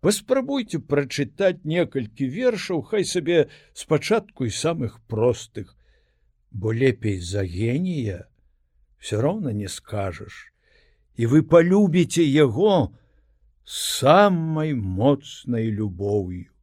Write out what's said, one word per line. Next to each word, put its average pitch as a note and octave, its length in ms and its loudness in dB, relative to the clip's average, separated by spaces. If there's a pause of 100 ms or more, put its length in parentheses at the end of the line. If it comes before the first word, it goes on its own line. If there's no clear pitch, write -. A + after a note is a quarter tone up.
паспрабуйце B3 760 -2 (100)
прачытаць C#3+ 720 -2
некалькі C#3 640 -2
вершаў, F#3+ 560 -2
хай G3+ 240 -2
сабе E3 400 2 (240)
спачатку - 760 -2
і A2 60 -2
самых D#3 560 -4
простых, A2+ 680 -2 (760)
бо A2 240 -4
лепей A2+ 480 0
за F#2+ 240 -4
генія A#2+ 800 -4 (720)
ўсё - 240 -6
роўна E3 320 -2
не G#2 160 -6
скажаш, - 800 -10 (640)
і A#2 160 0
вы D#3 160 6
палюбіце F3 760 4
яго D3 680 2 (760)
самай D#3+ 1080 2
моцнай A2+ 960 -2
любоўю. G2 800 -4 (100)